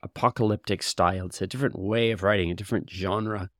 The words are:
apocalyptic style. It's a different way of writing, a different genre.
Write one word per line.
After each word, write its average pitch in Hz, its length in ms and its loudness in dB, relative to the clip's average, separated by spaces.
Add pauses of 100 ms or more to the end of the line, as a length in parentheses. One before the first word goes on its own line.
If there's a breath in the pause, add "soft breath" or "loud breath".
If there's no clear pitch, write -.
apocalyptic 107 800 0
style. 92 440 0
It's 90 160 -8
a 95 60 -2
different 131 300 -2
way 113 340 2
of 92 120 -4
writing, 98 260 4
a 87 60 -2
different 101 340 -4
genre. 98 600 -2 (100)